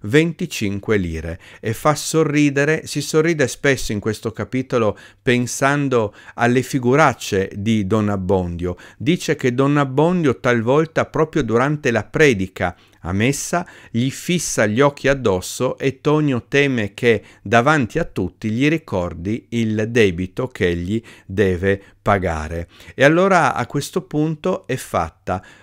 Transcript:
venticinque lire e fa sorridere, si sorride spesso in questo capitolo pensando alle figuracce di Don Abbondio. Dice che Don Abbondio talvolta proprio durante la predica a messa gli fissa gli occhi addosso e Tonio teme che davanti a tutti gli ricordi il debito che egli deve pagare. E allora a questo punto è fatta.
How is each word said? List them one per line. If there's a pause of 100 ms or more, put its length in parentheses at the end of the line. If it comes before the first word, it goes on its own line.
venticinque
lire (200)
e
fa
sorridere,
si
sorride
spesso
in
questo
capitolo (240)
pensando (200)
alle
figuracce
di
Don
Abbondio. (220)
Dice
che
Don
Abbondio
talvolta
proprio
durante
la
predica (240)
a
messa (260)
gli
fissa
gli
occhi
addosso
e
Tonio
teme
che (180)
davanti
a
tutti
gli
ricordi
il
debito
che
egli (240)
deve (220)
pagare. (260)
E
allora
a
questo
punto
è
fatta. (180)